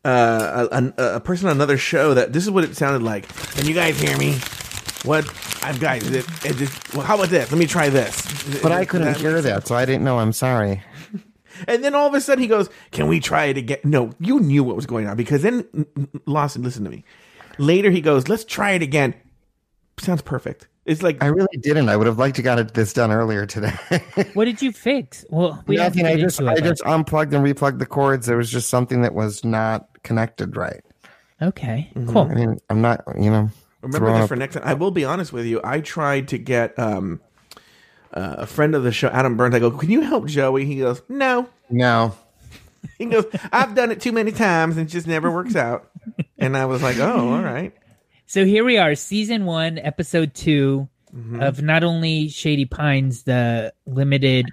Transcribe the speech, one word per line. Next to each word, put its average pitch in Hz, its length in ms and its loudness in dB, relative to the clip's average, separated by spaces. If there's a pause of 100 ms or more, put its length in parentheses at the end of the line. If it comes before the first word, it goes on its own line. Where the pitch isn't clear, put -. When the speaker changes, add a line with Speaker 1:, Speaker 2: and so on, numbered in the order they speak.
Speaker 1:
uh, 117 640 2
a, 123 320 -2
a, 117 140 0
a 123 40 -4
person 180 280 -2
on 147 80 2
another 143 220 2
show 147 360 2
that 123 180 4
this 170 120 0
is 208 60 -2
what 190 140 4
it - 120 -6
sounded 139 260 0
like. 107 260 -4
Can - 380 -6
you 156 80 0
guys 160 260 0
hear 147 180 0
me? 143 160 0 (720)
What? 151 220 0 (380)
I'm, 139 140 -4
guys, 120 300 -2
it, 127 180 -2 (180)
it 127 120 -4
just, 135 380 -6
well, 143 120 -4
how 214 100 2
about 185 120 0
this? 135 220 2
Let 156 80 2
me 170 80 4
try 151 220 0
this. 131 340 0 (400)
Speaker 2:
But 165 100 2
I 180 80 2
Speaker 1:
That 185 80 -2
Speaker 2:
couldn't 156 280 0
hear 156 160 -2
Speaker 1:
makes 160 140 0
Speaker 2:
that, 101 200 -2
so 120 80 -2
I 123 100 2
didn't 131 200 0
know. 127 140 2
I'm 110 140 2
sorry. 107 500 0 (840)
Speaker 1:
And 240 160 0
then 277 100 0
all 294 140 4
of 277 60 2
a 277 60 4
sudden 269 220 2
he 233 60 0
goes, 214 200 2 (240)
"Can 147 160 -2
we 165 120 2
try 156 240 0
it 135 140 0
again?" 127 260 -6
No, 131 340 2
you 240 220 2
knew 143 240 4
what 117 100 -2
was 123 120 -6
going 113 200 -4
on 101 100 -4
because 135 260 0
then, 233 320 0
n-, 151 120 -2 (100)
n-, 139 120 -6 (180)
Lawson, 143 360 -2
listen 123 220 -6
to 78 60 -8
me. 57 140 -16 (540)
Later 180 320 4
he 180 100 2
goes, 143 260 4
"Let's 139 180 -2
try 202 280 -2
it 180 100 0
again." 139 320 0 (880)
Sounds 175 220 -2
perfect. - 440 -10 (200)
It's 156 160 -2
like 156 200 0
Speaker 2:
I 143 40 2
really 165 340 2
didn't. 143 300 2
I 104 60 6
would 110 100 4
have 113 120 2
liked 131 180 2
to 127 60 -2
got 123 160 2
it, 110 160 -2
this 110 200 2
done 113 180 2
earlier 110 340 0
today. 107 280 -6 (160)
<laughs> - 440 -2
Speaker 3:
What 220 120 2
did 240 160 -4
you 254 100 0
fix? - 560 -4
Well, 160 380 -2
we 160 100 2
don't 170 80 2
have 180 80 2
to 180 100 0
Speaker 2:
Nothing. 165 120 4
I - 20 4
Speaker 3:
get 151 80 2
Speaker 2:
just, 175 160 0
Speaker 3:
into 131 120 0
it, 160 40 4
Speaker 2:
I 165 40 4
Speaker 3:
but 160 80 2
Speaker 2:
just 160 140 0
unplugged 156 520 0
and 143 100 4
replugged 139 340 2
the 127 80 -2
cords. 139 400 0
There 120 120 2
was 117 120 -2
just 120 200 -4
something 123 320 2
that 120 120 0
was 104 300 -2
not 110 440 -2 (140)
connected 113 540 -4
right. - 240 -8 (600)
Speaker 3:
Okay, 151 540 -4
Speaker 1:
Mm-hmm. 117 180 -6
Speaker 3:
cool. 117 180 4
Speaker 2:
I - 40 -2
mean, 117 220 0 (140)
I'm 110 100 2
not, 120 220 2 (180)
you 107 100 4
know, 110 200 2 (320)
Speaker 1:
Remember 131 160 -4
Speaker 2:
throwing 113 160 4
Speaker 1:
this 113 100 4
Speaker 2:
up 104 60 0
Speaker 1:
for 123 60 -2
next 135 180 -4
time. 151 100 -8
I 147 100 0
will 175 160 0
be 170 140 0
honest 160 280 -4
with 120 120 -4
you. 113 180 -2
I 139 180 -2
tried 143 480 -2
to 135 100 -4
get, 120 400 -2
um, 98 420 -4 (920)
uh, 87 240 -8
a - 80 -8
friend 156 280 0
of 135 80 0
the 120 100 0
show, 135 160 0
Adam 127 280 2
Burns. 120 180 2
I 120 40 4
go, 117 120 4
"Can 156 200 -4
you 294 120 4
help 285 240 0
Joey?" 139 400 2
He 143 100 -4
goes, 127 320 -2
"No." 254 400 0 (220)
Speaker 2:
No. 117 440 4 (840)
Speaker 1:
He 233 80 -6
goes, 220 180 2 (280)
"I've 233 220 0
done 240 160 2
it 214 120 -6
too 240 100 -2
many 220 200 0
times 165 440 2
and 165 100 -2
it 156 60 -12
just 170 140 -6
never 165 240 0
works 180 260 -2
out." 123 340 -2 (480)
And 131 180 0
I 131 100 0
was 131 160 -2
like, 127 160 0
"Oh, 240 360 0
all 233 80 0
right." 147 300 -6 (540)
Speaker 3:
So 190 180 2
here 214 200 4
we 247 140 4
are, 156 160 4
season 214 520 -2
one, 160 320 -2
episode 156 560 -2
two 139 540 0 (260)
Speaker 1:
Mm-hmm. 117 280 -8
Speaker 3:
of 139 200 -2
not 160 220 2
only 160 440 0
Shady 147 360 0
Pines, 135 600 0
the 120 480 0 (140)
limited 135 680 2